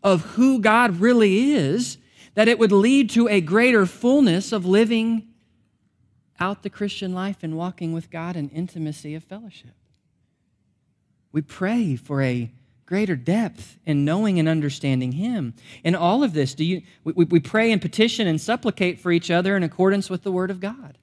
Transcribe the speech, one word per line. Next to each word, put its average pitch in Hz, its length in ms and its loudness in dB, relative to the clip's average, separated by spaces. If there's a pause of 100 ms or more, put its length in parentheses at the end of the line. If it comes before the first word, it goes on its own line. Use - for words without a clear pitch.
of 180 200 2
who 262 360 2
God 214 420 2
really 226 520 4
is, 220 460 -2 (340)
that 214 160 2
it 240 100 2
would 208 140 4
lead 233 380 4
to 233 180 2
a 202 140 2
greater 214 420 4
fullness 220 680 2
of 202 140 -4
living 226 640 0 (1120)
out 196 220 -6
the 202 80 -10
Christian 196 420 -8
life 190 300 -8
and 160 160 -8
walking 175 340 -6
with 165 180 -8
God 170 260 -10
in 143 120 -8
intimacy 151 680 -10
of 160 80 -14
fellowship. 190 520 -20 (1600)
We 151 120 -4
pray 190 520 -4
for 135 280 -4
a 123 280 -2 (360)
greater 190 300 -2
depth 175 680 -4
in 143 180 0
knowing 185 360 0
and 160 100 2
understanding 139 640 -2
Him. 175 400 -6 (320)
In 170 100 0
all 185 300 0
of 214 80 -2
this, 135 220 -2
do 156 100 -4
you, 175 160 -2 (240)
we, 160 80 -6
we, 175 140 4
we 170 120 4
pray 226 320 0
and 208 120 0
petition 220 440 0
and 160 140 0
supplicate 214 580 -2
for 175 140 -2
each 170 180 0
other 180 280 0
in 185 40 0
accordance 190 460 0
with 180 140 -8
the 196 100 -4
Word 180 180 -2
of 185 80 -8
God. 214 440 -12